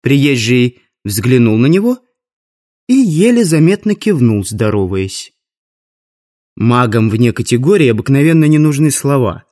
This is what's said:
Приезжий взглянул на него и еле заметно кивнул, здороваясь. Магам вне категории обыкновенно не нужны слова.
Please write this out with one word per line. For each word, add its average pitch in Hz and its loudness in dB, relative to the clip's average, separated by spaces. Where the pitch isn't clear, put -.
Приезжий 123 0
взглянул 110 0
на 120 2
него 208 0
и 254 2
еле 233 2
заметно 175 0
кивнул, 120 0
здороваясь. 98 -6
Магам 117 0
вне 113 0
категории 135 0
обыкновенно 143 0
не 151 2
нужны 151 0
слова. 135 -4